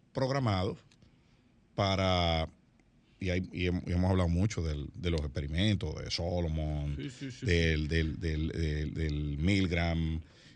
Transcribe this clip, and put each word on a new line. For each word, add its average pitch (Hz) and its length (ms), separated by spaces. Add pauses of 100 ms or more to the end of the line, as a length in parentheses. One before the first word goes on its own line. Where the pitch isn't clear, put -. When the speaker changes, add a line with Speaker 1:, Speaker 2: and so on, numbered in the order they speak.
(120)
Speaker 1:
programados 127 680 (960)
para, 92 760 (720)
y 92 100
hay, 92 220
y 90 140
hem-, 87 200
y 87 60
hemos 92 180
hablado 92 180
mucho 87 340
del, 73 320
de 85 160
los 80 100
experimentos 78 840
de - 80
Solomon, 78 880
Speaker 2:
Sí, 69 140
sí, 135 200
sí, - 160
Speaker 1:
del, 82 360
Speaker 2:
sí. 76 60
Speaker 1:
del, 80 320
del, 78 280
del, 76 460
del 73 440
Milgram, 85 840 (360)